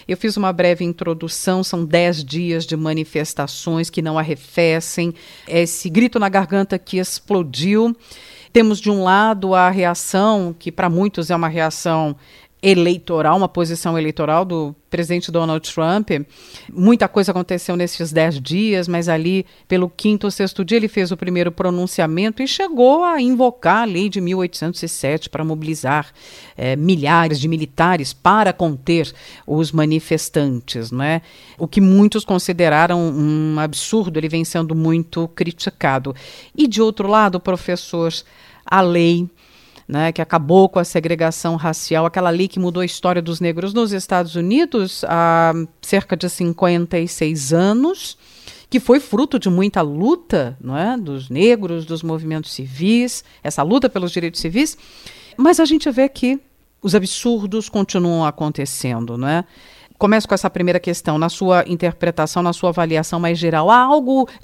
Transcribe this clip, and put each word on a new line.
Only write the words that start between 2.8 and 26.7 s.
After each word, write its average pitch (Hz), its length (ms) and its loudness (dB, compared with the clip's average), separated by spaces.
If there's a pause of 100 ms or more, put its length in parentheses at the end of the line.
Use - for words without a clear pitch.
que 165 140 -4
não 160 160 -2
arrefecem, 165 960 -2 (340)
esse 170 400 -2
grito 233 300 2
na 196 100 2
garganta 190 500 0
que - 200 -6
explodiu. 185 1000 0 (560)
Temos, 220 260 4
de 208 120 -2
um 196 120 0
lado, 190 520 2
a 180 160 6
reação, 185 840 0
que - 140 -10
pra 180 200 0
muitos 175 400 -2
é 175 40 0
uma 165 140 0
reação 160 640 -2 (480)
eleitoral, 175 720 2
uma 190 120 2
posição 165 500 -2
eleitoral 156 460 0
do 160 300 -4 (160)
presidente 175 400 -4
Donald 160 420 -2
Trump. 180 380 0 (640)
Muita 202 340 4
coisa 196 240 0
aconteceu 180 460 -4
nesses 170 340 -4
dez 156 300 0
dias, 185 480 -2
mas 170 200 -2
ali 175 380 0 (220)
pelo 180 220 0
quinto 214 360 0
ou 202 40 0
sexto 190 340 -4
dia 220 140 2
ele 214 100 2
fez 185 240 -2
o 175 40 -2
primeiro 175 360 -2
pronunciamento 180 920 -2
e 269 60 -2
chegou 320 560 4
a 330 160 0
invocar 240 640 2
a - 20 0
lei 196 240 -2
de 190 140 -4
mil 185 160 -2
oitocentos 175 440 -4
e 165 60 -6
sete 151 400 -4
pra 156 160 -6
mobilizar, 151 680 -4 (440)
eh, 127 180 -2